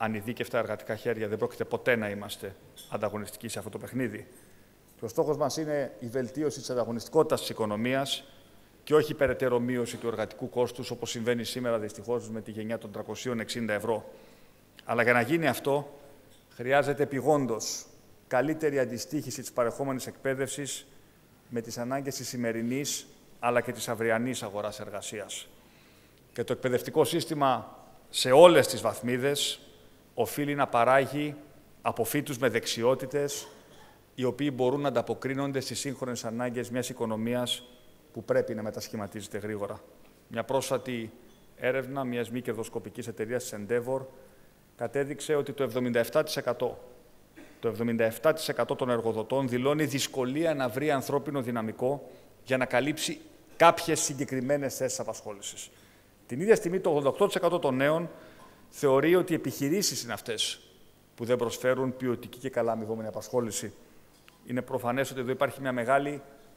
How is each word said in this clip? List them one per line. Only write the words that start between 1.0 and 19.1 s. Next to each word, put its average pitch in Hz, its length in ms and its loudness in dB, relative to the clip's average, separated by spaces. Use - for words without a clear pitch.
δεν 104 100 -2
πρόκειται 117 260 -4
ποτέ 120 320 2
να 110 140 -2
είμαστε 101 460 -8
ανταγωνιστικοί 104 580 -4
σε 110 100 -8
αυτό 104 140 -8
το - 60 -10
παιχνίδι. 110 500 -6
Και 117 60 -8
ο - 20 -6
στόχος 147 300 0
μας 147 200 -2
είναι 147 420 -2
η 123 80 -10
βελτίωση 127 520 -4
της - 100 -10
ανταγωνιστικότητας 123 720 2
της - 100 -6
οικονομίας 113 720 -2
και 151 120 4
όχι 151 180 4
περαιτέρω 127 460 2
μείωση 120 380 -2
του 117 100 -6
εργατικού 110 420 -4
κόστους, 123 420 -2
όπως 117 180 -6
συμβαίνει 120 340 0
σήμερα, 117 360 -2
δυστυχώς, 110 500 -4
με 110 120 -8
τη 107 100 -12
γενιά 110 260 -4
των 110 140 -12
τριακοσίων 110 480 -6
εξήντα 110 340 -4
ευρώ. 104 360 -2
Αλλά 117 180 2
για 120 100 6
να 120 80 6
γίνει 156 260 2
αυτό, 139 520 0
χρειάζεται 135 480 2
επιγόντως 131 840 0
καλύτερη 143 520 2
αντιστοίχηση 127 600 -4